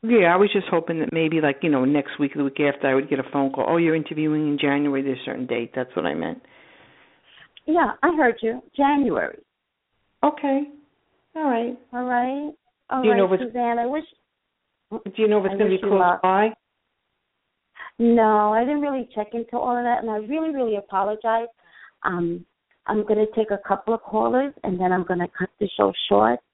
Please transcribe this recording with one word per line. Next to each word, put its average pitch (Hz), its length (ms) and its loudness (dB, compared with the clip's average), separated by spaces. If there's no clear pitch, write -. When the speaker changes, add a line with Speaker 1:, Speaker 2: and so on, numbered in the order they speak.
Speaker 1:
Yeah, 214 320 6
I 180 40 4
was 202 160 6
just 196 160 0
hoping 165 300 -2
that - 120 -2
maybe, 160 300 0
like, 139 200 2
you 170 80 0
know, 135 140 2
next 139 360 0
week, 143 160 -2
the 151 80 -2
week 135 180 -4
after, 143 260 0
I 135 60 2
would 135 160 0
get 135 100 0
a 131 40 -4
phone 139 180 0
call. 135 160 -2
"Oh, 170 100 2
you're 165 180 2
interviewing 151 520 -2
in 147 120 -2
January, 143 420 0
this 135 240 -4
certain 127 220 -8
date." 120 260 -6
That's 127 220 -6
what 80 100 -4
I 73 80 -2
meant. 82 280 -6
Speaker 2:
Yeah, 311 280 2
I 330 120 2
heard 247 260 2
you. 233 200 -4
January. 269 600 0
Speaker 1:
Okay. 285 460 0
All 311 140 -2
right. 240 280 -2
Speaker 2:
All 247 140 -6
right. 254 480 -2
All 254 100 -2
Speaker 1:
Do 240 60 2
you - 60 6
Speaker 2:
right, 208 40 4
Speaker 1:
know 190 160 2
if 185 80 0
it's, 247 100 -6
Speaker 2:
Suzanne, 233 280 -2
I 233 80 -2
wish, 302 160 -4
Speaker 1:
do 202 240 -10
you 220 120 2
know 214 120 4
if 190 60 -2
it's 196 100 -2
Speaker 2:
I - 20 -6
Speaker 1:
gonna 208 120 2
be 190 80 2
Speaker 2:
wish 190 40 -4
you 208 60 -4
Speaker 1:
close 196 120 4
Speaker 2:
luck. 180 220 2
Speaker 1:
by? 202 320 2
Speaker 2:
No, 220 560 4
I 226 100 2
didn't 294 180 -2
really 269 340 -4
check 208 180 -6
into 233 240 -6
all 247 180 -2
of 240 80 -4
that, 240 200 0
and 226 80 -4
I 208 60 -2
really, 302 360 -4
really 240 220 -2
apologize. 214 720 -2
Um, 175 420 -4
I'm 208 180 -2
gonna 214 220 2
take 214 140 0
a 202 80 -2
couple 220 280 -2
of - 80 -10
callers, 240 500 0
and 180 160 -4
then 185 120 0
I'm 180 120 0
gonna 175 260 -2
cut - 200 -6
the 202 100 -2
show 98 220 2
short. 110 320 4